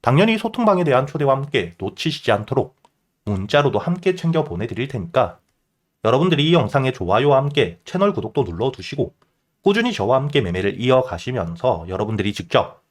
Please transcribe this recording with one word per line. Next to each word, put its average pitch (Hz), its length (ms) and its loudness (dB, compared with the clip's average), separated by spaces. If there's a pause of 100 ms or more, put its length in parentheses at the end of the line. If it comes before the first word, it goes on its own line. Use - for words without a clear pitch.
당연히 202 380 4
소통방에 220 460 2
대한 139 220 2
초대와 139 300 2
함께 117 420 -4
놓치시지 - 540 -4
않도록 107 440 -2 (480)
문자로도 104 540 0
함께 180 360 -2
챙겨 165 300 0
보내드릴 113 440 -6
테니까 101 500 -2 (680)
여러분들이 147 440 2
이 165 60 4
영상의 131 380 0
좋아요와 120 440 2
함께 135 480 0
채널 190 280 -2
구독도 110 300 -4
눌러두시고 98 720 -6 (480)
꾸준히 220 300 2
저와 117 240 0
함께 143 240 0
매매를 95 400 -2
이어가시면서 117 1080 -2
여러분들이 104 440 -4
직접 - 580 -2